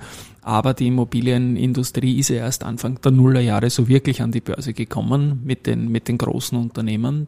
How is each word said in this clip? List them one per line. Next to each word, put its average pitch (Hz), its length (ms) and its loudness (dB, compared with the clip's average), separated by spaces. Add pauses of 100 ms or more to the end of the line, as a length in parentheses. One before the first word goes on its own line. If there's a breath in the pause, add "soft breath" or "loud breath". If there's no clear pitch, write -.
(420 loud breath)
aber 117 320 0
die 127 140 -2
Immobilienindustrie 123 1300 0
ist 135 80 0
ja 127 80 0
erst 117 260 -4
Anfang 120 400 -6
der 139 80 4
Nullerjahre 123 580 4
so 120 200 0
wirklich 135 340 4
an 113 80 -2
die 113 100 -2
Börse 135 340 -6
gekommen 127 720 -2
mit 131 220 -4
den, 117 240 -2
mit 113 160 -2
den 120 120 -2
großen 123 380 -4
Unternehmen, 117 720 -2